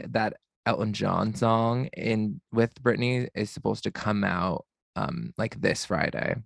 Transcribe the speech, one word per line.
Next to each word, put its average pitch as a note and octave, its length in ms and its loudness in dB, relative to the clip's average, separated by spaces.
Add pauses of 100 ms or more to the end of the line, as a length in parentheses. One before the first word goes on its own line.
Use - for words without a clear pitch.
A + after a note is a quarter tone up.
that A2 240 0 (340)
Elton A2 260 2
John G2+ 400 0
song A2+ 540 2 (100)
in, G#2+ 420 0 (120)
with A2+ 220 2 (100)
Britney B2 500 2
is G#2+ 160 -4
supposed - 360 -2
to F2+ 60 -2
come G#2 320 0
out, F2+ 420 0 (300)
um, - 420 -4
like, A2+ 240 -4
this - 240 2
Friday. - 500 0 (100)